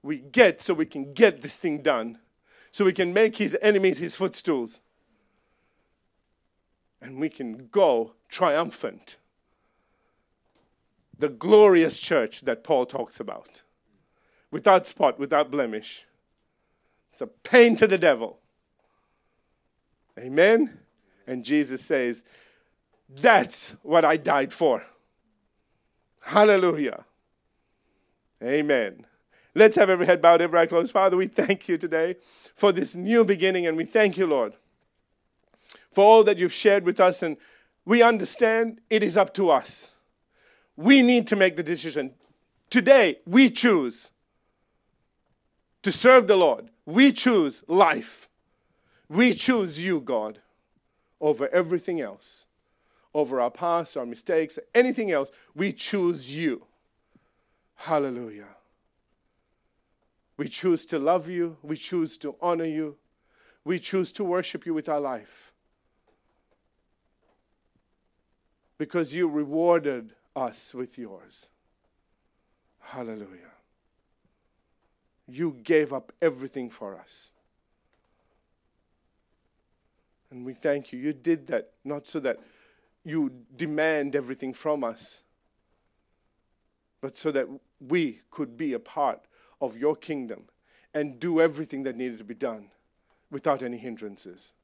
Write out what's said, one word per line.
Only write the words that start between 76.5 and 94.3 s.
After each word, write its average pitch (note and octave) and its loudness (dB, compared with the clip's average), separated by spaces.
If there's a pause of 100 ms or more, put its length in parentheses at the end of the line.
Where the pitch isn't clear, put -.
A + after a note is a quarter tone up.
for G2 -16
us. - -20 (3000)
And B2+ -18
we C3 -14
thank C#3+ -6
you. B2 -16
You D3 -6
did C#3+ -6
that - -8 (100)
not C#3+ -12
so D#3 -10
that B2+ -6 (640)
you C#3 -6 (120)
demand D3+ -4
everything C3 -8
from D3 -6
us, - -12 (1800)
but C3 -14
so D#3 -6
that C3+ -4 (320)
we C#3 -4 (100)
could B2 -12
be D3 -8
a A#2 -8
part - -6 (360)
of A#2 -8
your D3 -4
kingdom B2+ -12 (500)
and D3 -8
do E3 -2
everything D3 -2
that B2+ -10
needed B2 -10
to A2 -20
be A2 -18
done G#2+ -10 (580)
without C#3 -6
any A#2+ -10
hindrances. G#2+ -18 (120)